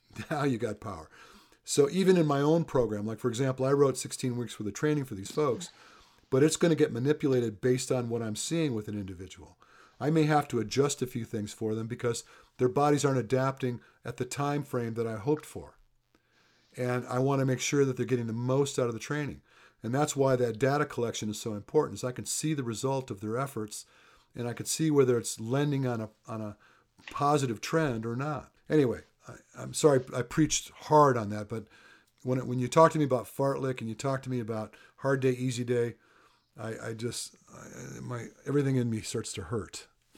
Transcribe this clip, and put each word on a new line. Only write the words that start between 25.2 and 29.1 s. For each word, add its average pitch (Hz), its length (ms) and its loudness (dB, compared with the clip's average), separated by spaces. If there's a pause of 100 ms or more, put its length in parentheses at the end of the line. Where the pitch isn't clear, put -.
lending 139 460 0
on 120 140 -2
a, 107 100 -8 (160)
on 113 140 -8
a 104 160 -10 (540)
positive 139 500 0
trend 135 440 -2
or 117 100 -4
not. 139 360 -6 (180)
Anyway, 127 320 4 (260)